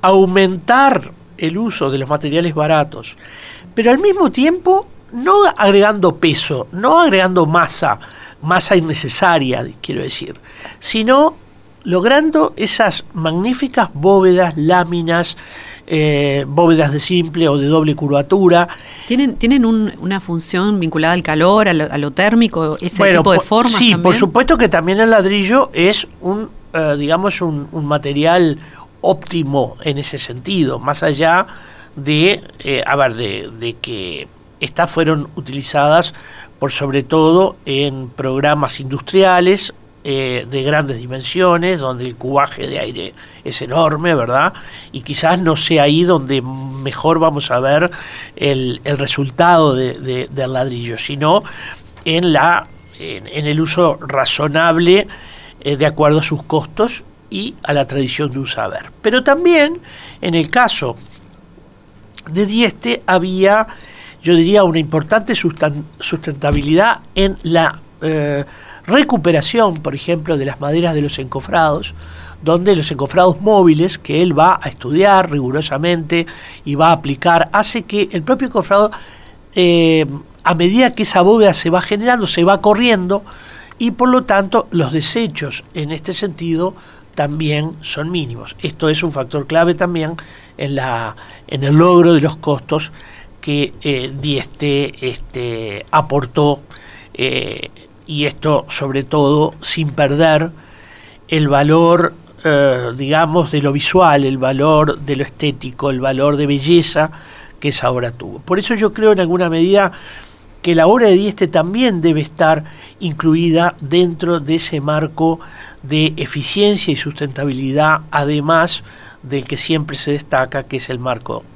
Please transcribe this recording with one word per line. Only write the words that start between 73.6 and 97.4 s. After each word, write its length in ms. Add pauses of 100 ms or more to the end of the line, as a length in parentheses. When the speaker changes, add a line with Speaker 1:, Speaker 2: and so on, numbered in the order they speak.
Speaker 1:
que 240
él 140
va 240
a 80
estudiar 640
rigurosamente 920 (400)
y 80
va 160
a 40
aplicar, 600
hace 300
que 280
el 120
propio 240
encofrado, 420 (640)
eh, 520 (380)
a 120
medida 360
que 120
esa 180
bóveda 320
se 160
va 100
generando, 460
se 180
va 160
corriendo, 640 (540)
y 140
por 180
lo 140
tanto 480
los 200
desechos 720 (120)
en 160
este 220
sentido 600 (400)
también 680
son 280
mínimos. 540
Esto 260
es 140
un 80
factor 340
clave 300
también 400 (420)
en 180
la, 400 (320)
en 160
el 120
logro 380
de 80
los 160
costos 540 (480)
que, 340 (100)
eh, 360
Dieste, 880
este, 840
aportó, 680 (520)
eh, 560 (420)